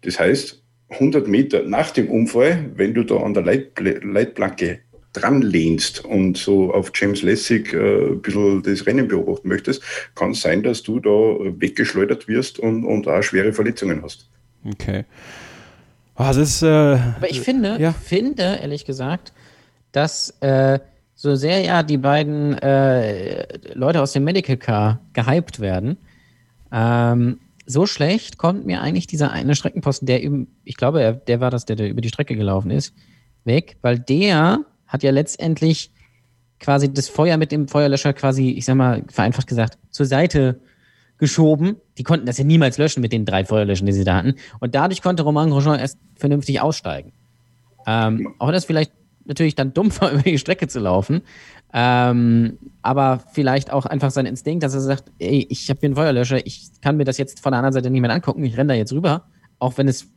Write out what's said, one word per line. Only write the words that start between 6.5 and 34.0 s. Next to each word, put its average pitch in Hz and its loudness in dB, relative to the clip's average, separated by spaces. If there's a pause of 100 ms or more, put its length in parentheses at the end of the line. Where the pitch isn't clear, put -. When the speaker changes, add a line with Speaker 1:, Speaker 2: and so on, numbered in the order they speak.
Speaker 1:
auf 92 0
James 101 -2
Lessig, - 0
äh, 101 2
ein - -4
bisschen 101 2
das 98 -2
Rennen 123 2
beobachten 85 -2
möchtest, - -4 (320)
kann - -2
es - -6
sein, 85 0
dass 117 -2
du 113 -4
da 107 0
weggeschleudert 101 0
wirst 120 -4
und, 113 -2
und 107 -2
auch 85 2
schwere 98 0
Verletzungen 104 -2
hast. - -18 (400)
Speaker 2:
Okay. 101 -6 (1120)
Ah, 131 0
das - 2
ist, 151 0
äh, 160 4
Speaker 3:
Aber 143 4
ich 135 -4
finde, 226 0
Speaker 2:
ja. 160 0
Speaker 3:
finde, 202 -2
ehrlich 147 -8
gesagt, 135 -8 (600)
dass, - -2 (100)
äh, 135 4 (340)
so 143 0
sehr 165 0
ja 175 2
die 151 0
beiden, 147 0
äh, 123 0 (260)
Leute 143 0
aus 139 0
dem 139 0
Medical 175 0
Car 107 0 (140)
gehypt 127 -2
werden, 101 -2 (800)
ähm, 120 2 (260)
so 143 0
schlecht 196 -2
kommt 180 0
mir - -4
eigentlich 170 -2
dieser 147 -2
eine 143 0
Streckenposten, 143 -4
der 127 2
eben, 143 -2 (180)
ich 127 -12
glaube, 147 2
er, 113 4
der 120 -2
war 123 0
das, 120 -4
der, 110 -4
der 107 -2
über 117 -4
die 117 -4
Strecke 139 -4
gelaufen 101 0
ist, - -4 (520)
weg, 131 -2
weil 123 0
der 170 2 (280)